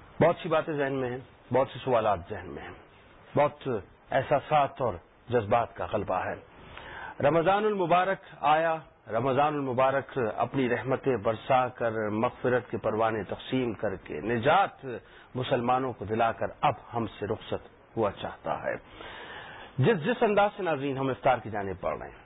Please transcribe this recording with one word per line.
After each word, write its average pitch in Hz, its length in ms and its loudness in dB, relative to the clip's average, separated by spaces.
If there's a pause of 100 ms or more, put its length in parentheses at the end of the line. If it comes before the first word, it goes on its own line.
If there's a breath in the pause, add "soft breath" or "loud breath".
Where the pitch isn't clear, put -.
(200)
بہت 170 220 6
سی 180 80 -6
باتیں 156 240 2
ذہن 139 280 0
میں 123 80 -2
ہیں، 123 80 -6 (360)
بہت 131 200 4
سے 123 100 -12
سوالات 110 360 4 (100)
ذہن 92 240 -10
میں 78 100 -12
ہیں، - 100 -14 (640)
بہت 143 320 2 (440)
احساسات 139 680 2
اور 113 120 0 (360)
جذبات 117 460 2
کا 92 160 -6
غلبہ 95 340 -2
ہے۔ 87 80 -6 (920 loud breath)
رمضان 175 380 4
المبارک 185 560 2 (320)
آیا، 160 220 2 (380)
رمضان 135 400 2
المبارک 131 640 0 (280)
اپنی 131 240 0
رحمتیں 123 540 0
برسا 117 380 2 (160)
کر، 117 160 -2 (300)
مغفرت 123 480 0
کے 113 60 -4
پروانے 110 520 0
تقسیم 120 520 -2
کر 101 140 -2 (100)
کے، 76 180 -8
نجات 135 640 2 (500 loud breath)
مسلمانوں 127 580 0
کو - 120 -10
دلا 110 260 2
کر 107 160 -4 (140)
اب 143 140 2 (180)
ہم 117 120 -2 (120)
سے 104 100 -6
رخصت - 420 -6 (280)
ہوا 104 140 2 (100)
چاہتا - 320 -6 (100)
ہے۔ 62 120 -2 (1000 loud breath)
جس، 175 280 4
جس 240 180 0
انداز 208 340 4
سے 202 60 -6
ناظرین 139 340 -2
ہم 135 120 0
افطار 127 340 2
کی 110 60 -8
جانب 98 320 -4
بڑھ 78 180 -2
رہے 69 100 -12
ہیں، - 160 -20